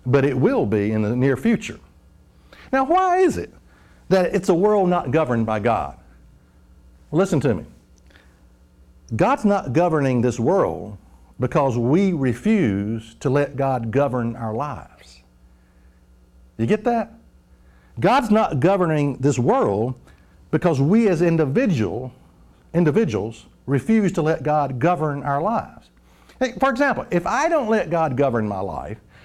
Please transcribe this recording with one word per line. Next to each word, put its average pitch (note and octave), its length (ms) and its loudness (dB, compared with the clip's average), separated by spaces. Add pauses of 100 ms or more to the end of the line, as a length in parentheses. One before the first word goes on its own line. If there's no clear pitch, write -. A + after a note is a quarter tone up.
but C3 200 2
it C3+ 120 0
will D#3 300 0
be G#2 240 0
in A2 120 0
the G#2+ 120 -2
near B2+ 220 0
future. - 420 -2 (960)
Now, C4+ 120 2
why F4+ 340 2
is F#4 180 2
it - 160 -8 (560)
that F3+ 260 2
it's F#3 140 -2
a F#3 60 4
world G3 340 2
not F3 220 0
governed B2+ 360 0
by A2 140 -2
God? G2+ 360 -2 (1160)
Listen E3+ 280 0
to A2+ 140 0
me. E2 100 -8 (1500)
God's A3+ 280 0
not G3+ 280 0
governing C#3+ 500 2
this A#2+ 160 0
world G#2+ 580 0 (440)
because C3+ 360 0
we D#3 360 2
refuse B2 1040 -2
to - 140 -4
let C#3 260 0
God C3 340 -2
govern A#2+ 460 -2
our A2+ 180 -8
lives. - 680 -12 (1400)
You A2 80 0
get G#3+ 180 0
that? A#3 280 -2 (840)
God's A3 320 2
not G#3 300 2
governing D#3 560 2
this B2+ 220 0
world B2 560 0 (580)
because D#3 280 2
we G#3 280 4
as E3 140 2
individual, D3 920 0 (640)
individuals C#3 720 0 (200)
refuse F#3 460 2
to F3 100 -2
let D#3 220 0
God C#3+ 340 0
govern D3+ 440 0
our C#3+ 200 -2
lives. - 480 -6 (480)
Hey, C4 220 -4
for C4+ 100 2
example, C4+ 400 -2
if F3 160 -2
I B3+ 220 0
don't D4+ 200 0
let G#3+ 220 0
God D#3+ 260 -2
govern A#2+ 300 0
my G2+ 140 -6
life, E2 380 -8 (260)